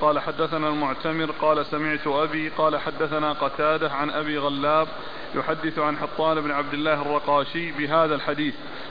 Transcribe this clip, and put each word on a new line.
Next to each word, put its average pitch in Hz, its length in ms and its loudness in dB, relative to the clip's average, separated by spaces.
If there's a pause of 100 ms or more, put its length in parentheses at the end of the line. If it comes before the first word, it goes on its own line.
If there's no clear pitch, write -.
قال: 151 180 4
حدثنا 156 500 -2
المعتمر 151 600 -2 (100)
قال: 151 260 4
سمعت 151 400 -2
أبي 156 420 0
قال: 151 320 2
حدثنا 151 520 0
قتادة 151 600 0
عن 143 180 -2
أبي 151 280 -2
غلاب 143 500 2 (460)
يحدث 156 440 -2
عن 151 200 0
حطان 156 420 0
بن 147 100 -2
عبد 143 240 -2
الله 147 280 2
الرقاشي 147 680 0
بهذا 151 420 2
الحديث، 143 400 -2 (360)